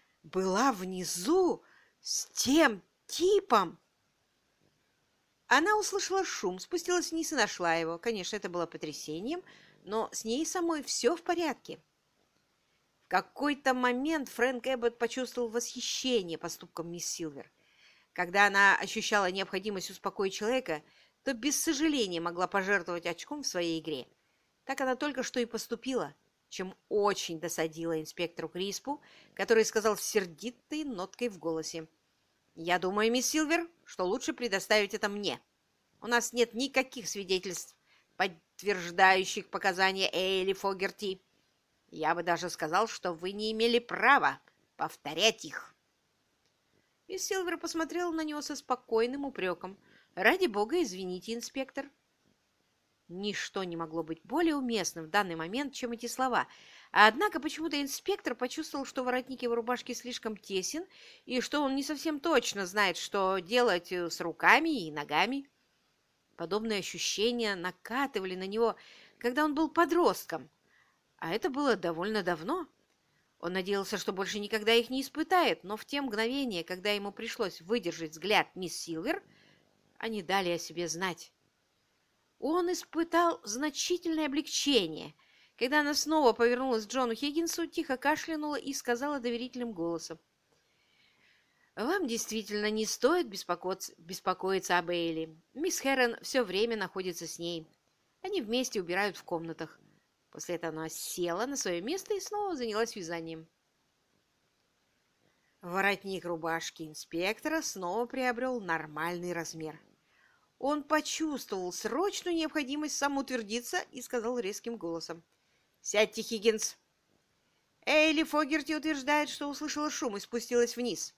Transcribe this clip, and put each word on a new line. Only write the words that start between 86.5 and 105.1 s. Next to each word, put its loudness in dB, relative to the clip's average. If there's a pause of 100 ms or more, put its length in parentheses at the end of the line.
к -16
Джону 0
Хиггинсу, -2
тихо -2
кашлянула 0
и -6
сказала -2
доверительным -4
голосом: -6 (1600)
«Вам 0
действительно -2
не 0
стоит 4
беспокоиться, -4
беспокоиться 0
об -2
Эйли. -2 (160)
Мисс -2
Хэрон 4
все 2
время 0
находится -4
с -12
ней. -6 (560)
Они -2
вместе -2
убирают 0
в -16
комнатах». -6 (520)
После -6
этого -6
она -6
села -4
на -6
свое -2
место -4
и -4
снова -4
занялась -2
вязанием. -8 (2250)